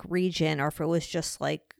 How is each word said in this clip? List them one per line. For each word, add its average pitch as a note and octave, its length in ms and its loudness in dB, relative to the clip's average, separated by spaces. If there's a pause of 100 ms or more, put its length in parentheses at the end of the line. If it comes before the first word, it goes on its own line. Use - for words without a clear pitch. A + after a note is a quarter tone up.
region E3 540 2
or C#3+ 60 2
if D3+ 120 -4
it D#3 60 0
was E3 220 2
just, - 340 -4
like, D3 380 -4